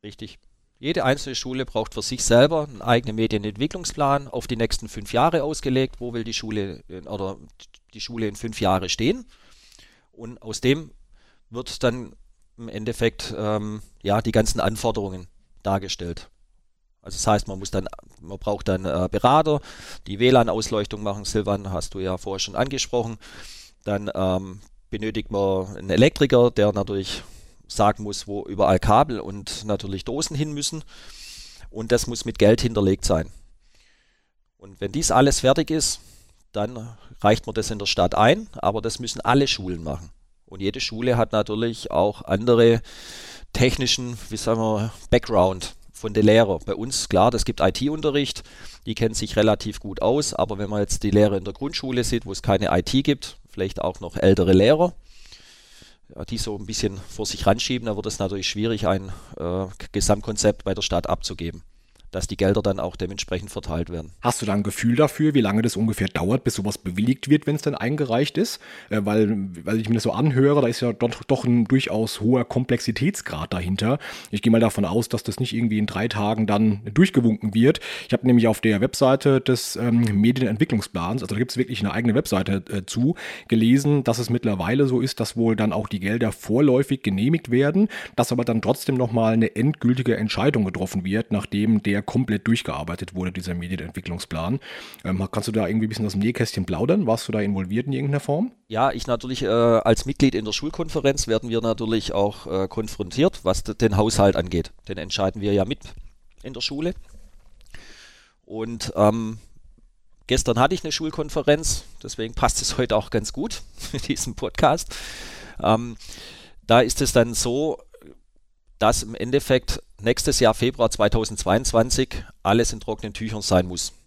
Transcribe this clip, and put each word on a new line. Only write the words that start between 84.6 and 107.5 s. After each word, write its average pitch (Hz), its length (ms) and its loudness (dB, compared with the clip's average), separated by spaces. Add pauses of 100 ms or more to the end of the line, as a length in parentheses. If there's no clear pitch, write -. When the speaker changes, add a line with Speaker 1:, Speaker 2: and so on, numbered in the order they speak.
Speaker 2:
so 123 140 2
ist, 131 180 -4
dass - 160 -4
wohl 113 220 2
dann 107 160 2
auch 107 160 -4
die 101 100 -4
Gelder 110 320 0
vorläufig 135 720 2
genehmigt 117 480 0
werden, 151 380 4 (260)
dass 120 160 2
aber 120 140 0
dann 113 160 0
trotzdem 135 340 0
nochmal 113 380 2
eine 113 240 2
endgültige 123 580 2
Entscheidung 110 480 0
getroffen 92 400 -4
wird, 101 300 -2
nachdem 104 500 0
der 101 220 0
komplett 123 400 -2
durchgearbeitet 85 720 -2
wurde, 92 160 -4
dieser 90 240 -6
Medienentwicklungsplan. 87 1040 -6 (460)
Ähm, 95 260 -2
kannst 104 160 -4
du 117 40 -4
da 104 160 0
irgendwie 110 200 0
ein - 20 -2
bisschen 110 160 -4
aus 101 60 -2
dem 95 100 -2
Nähkästchen 113 420 -2
plaudern? 135 440 0
Warst 113 200 0
du - 40 -4
da 110 80 0
involviert 101 480 -2
in 139 60 -4
irgendeiner 139 260 -2
Form? 170 320 -2 (160)
Speaker 1:
Ja, 113 240 0
ich - 160 -6
natürlich, 123 340 -4
äh, 123 60 0
als 117 580 4
Mitglied 135 300 2
in 107 100 -2
der 107 60 -4
Schulkonferenz 143 720 -2
werden 113 240 0
wir 113 120 0
natürlich 113 520 0
auch, 101 320 0
äh, 95 220 -2
konfrontiert, 107 760 -2
was 92 200 0
d-, 110 100 -6
den 107 240 2
Haushalt 101 380 4
angeht. 87 360 -2 (160)
Den 92 120 -8
entscheiden 95 420 -2
wir 101 120 0
ja 98 120 4
mit 123 140 -6 (640)
in 131 100 -12
der 120 80 -10
Schule. 156 320 -4 (1500)